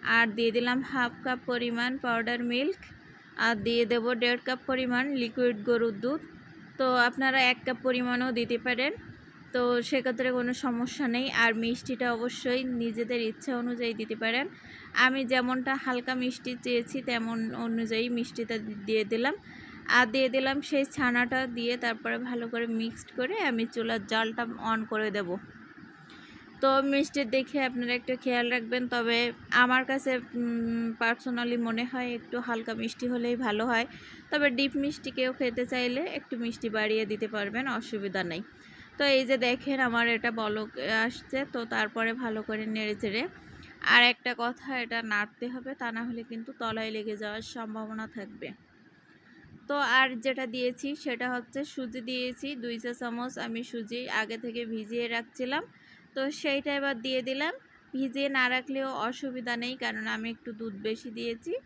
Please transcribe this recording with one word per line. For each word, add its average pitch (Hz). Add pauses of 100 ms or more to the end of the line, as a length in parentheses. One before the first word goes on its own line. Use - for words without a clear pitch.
(160)
আর 233 (100)
দিয়ে 233
দিলাম 247 (120)
হাফ 247 (100)
কাপ 254 (120)
পরিমাণ 240 (140)
পাউডার 233 (100)
মিল্ক, 277 (680)
আর 233 (120)
দিয়ে 233
দেব 233 (180)
দেড় 240
কাপ 262
পরিমাণ 254 (180)
লিকুইড 240 (120)
গরুর 233
দুধ। 277 (580)
তো 262 (220)
আপনারা 262 (120)
এক 247
কাপ 254
পরিমাণও 247
দিতে 233 (100)
পারেন, 254 (600)
তো 254 (280)
সেক্ষেত্রে 254 (100)
কোনো 240 (120)
সমস্যা 247
নেই। 254 (160)
আর 233 (120)
মিষ্টিটা 240 (100)
অবশ্যই 247 (200)
নিজেদের 233 (100)
ইচ্ছা 262 (100)
অনুযায়ী 240
দিতে 220
পারেন। 233 (580)
আমি 262 (120)
যেমনটা 254 (120)
হালকা 254
মিষ্টি 254 (120)
চেয়েছি 240 (140)
তেমন 226 (280)
অনুযায়ী 226 (100)
মিষ্টিটা 233 (320)
দিয়ে 214
দিলাম, 254 (640)
আর 247
দিয়ে 262
দিলাম 269 (120)
সেই 277 (100)
ছানাটা 247 (180)
দিয়ে 240 (100)
তারপরে 233 (120)
ভালো 240
করে 233 (140)
মিক্সড 226 (100)
করে 254 (160)
আমি 226 (100)
চুলার 226 (100)
জালটা 226 (260)
on 220 (100)
করে 214
দেব। 202 (1300)
তো 269 (240)
মিষ্টি 277 (140)
দেখে 269 (100)
আপনারা 240
একটু 254 (120)
খেয়াল 247
রাখবেন, 247 (120)
তবে 233 (460)
আমার 254
কাছে, 269 (280)
উম, 233 (140)
personally 240 (100)
মনে 226
হয় 247 (100)
একটু - (120)
হালকা 226
মিষ্টি 226
হলেই 240 (100)
ভালো 214
হয়, 233 (440)
তবে 294 (120)
ডিপ 277 (100)
মিষ্টি 277
কেউ 254
খেতে 247
চাইলে 247 (160)
একটু - (100)
মিষ্টি 233
বাড়িয়ে 214
দিতে 214
পারবেন, 208 (140)
অসুবিধা 196
নেই। 165 (560)
তো 294 (140)
এই 262
যে 269 (120)
দেখেন 262 (100)
আমার 233 (100)
এটা 233 (100)
বলক 214 (360)
আসছে, - (140)
তো 247 (140)
তারপরে 226 (120)
ভালো 220
করে 220 (100)
নেড়ে 214
চেড়ে, 214 (680)
আর 240 (100)
একটা 247 (100)
কথা, 247 (160)
এটা 233 (140)
নাড়তে 208
হবে, 254 (100)
তা 240
না 233
হলে 233
কিন্তু 226 (100)
তলায় 220
লেগে 214
যাওয়ার 214 (120)
সম্ভাবনা 220 (120)
থাকবে। 190 (1160)
তো 285 (220)
আর 269 (160)
যেটা 262 (100)
দিয়েছি 247 (160)
সেটা 247
হচ্ছে 247 (120)
সুজি 254 (100)
দিয়েছি 254 (160)
দুই 233
চা 240
চামচ, 240 (140)
আমি 226 (100)
সুজি 233 (200)
আগে 220
থেকে 240 (100)
ভিজিয়ে 226 (100)
রাখছিলাম। 254 (520)
তো 269 (200)
সেইটা 277
এবার 277 (100)
দিয়ে 262
দিলাম, 285 (420)
ভিজিয়ে 269
না 254 (100)
রাখলেও 269 (200)
অসুবিধা 247
নেই, 247 (100)
কারণ 220 (120)
আমি 220
একটু - (100)
দুধ 226 (140)
বেশি 233
দিয়েছি। 233 (140)